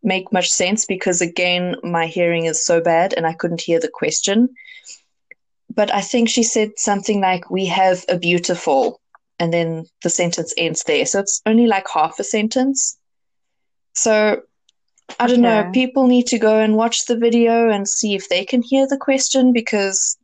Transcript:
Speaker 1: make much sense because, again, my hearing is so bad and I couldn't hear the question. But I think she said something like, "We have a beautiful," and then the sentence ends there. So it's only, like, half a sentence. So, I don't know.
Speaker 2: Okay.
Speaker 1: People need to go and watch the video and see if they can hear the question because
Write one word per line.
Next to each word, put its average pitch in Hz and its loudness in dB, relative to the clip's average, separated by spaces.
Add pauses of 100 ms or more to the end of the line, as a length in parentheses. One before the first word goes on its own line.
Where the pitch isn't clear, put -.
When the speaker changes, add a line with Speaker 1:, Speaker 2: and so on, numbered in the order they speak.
Speaker 1:
make 190 -2
much 185 0
sense 190 0
because, 180 -2
again, 180 -2
my 165 -2
hearing 170 0
is 160 -2
so 170 2
bad 170 2
and 165 -2
I 160 -2
couldn't 170 -6
hear 165 0
the 160 -6
question. 202 0 (1300)
But 208 0
I 202 0
think 233 0
she 233 2
said 214 -2
something 202 -2
like, 185 -2
"We 185 -2
have 185 0
a 185 0
beautiful," 175 0 (400)
and 170 0
then 165 -2 (160)
the 170 -2
sentence 170 -2
ends 165 -4
there. 147 0
So - -2
it's - -6
only, 226 4
like, 196 0
half 160 -2
a 202 -4
sentence. 254 -2 (1000)
So, 214 0 (760)
I 240 2
don't 240 4
know. 226 4
Speaker 2:
Okay. 180 -4
Speaker 1:
People 254 2
need 247 4
to 240 0
go 220 4
and 214 2
watch 233 0
the 240 0
video 233 4
and 202 -2
see 208 -2
if 190 -6
they 185 -2
can 240 0
hear 269 2
the 277 -2
question 269 2
because 208 -2